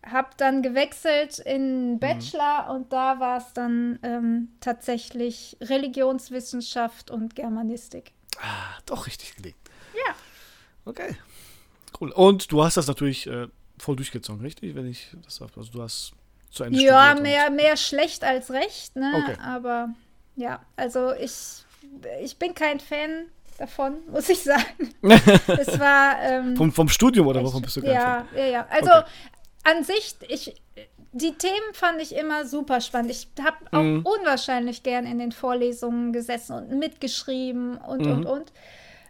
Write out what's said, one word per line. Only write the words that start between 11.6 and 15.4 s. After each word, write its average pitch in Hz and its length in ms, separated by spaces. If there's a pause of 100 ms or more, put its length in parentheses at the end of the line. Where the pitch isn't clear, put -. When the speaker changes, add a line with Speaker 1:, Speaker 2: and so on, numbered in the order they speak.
Speaker 2:
Cool. 151 100
Und 190 400
du 151 140
hast 165 120
das 151 120
natürlich, 139 400
äh, 123 180 (320)
voll - 180
durchgezogen, 113 460
richtig? 156 320
Wenn 131 120
ich 123 380
das - 160